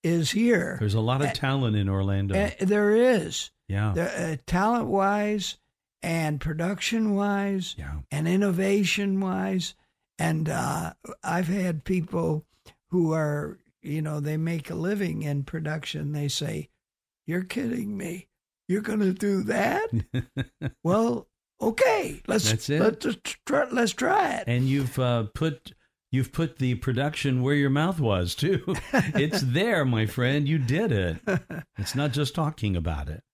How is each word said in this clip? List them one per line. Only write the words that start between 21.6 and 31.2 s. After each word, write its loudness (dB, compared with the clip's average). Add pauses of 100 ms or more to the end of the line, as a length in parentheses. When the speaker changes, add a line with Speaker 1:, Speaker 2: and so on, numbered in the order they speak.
Speaker 1:
okay, 2
let's, 2
Speaker 2:
That's -2
it. 2
Speaker 1:
let's 2 (180)
tr-, -8
tr-, 0
let's 2
try 2
it. -8
Speaker 2:
And 2
you've, 0
uh, 2 (100)
put, -4 (400)
you've 0
put -2
the 0
production 0
where 2
your 4
mouth 2
was, 2
too. 0 (100)
<laughs> -8 (220)
It's 2
there, 2
my 2
friend. 0
You 2
did 0
it. 2 (100)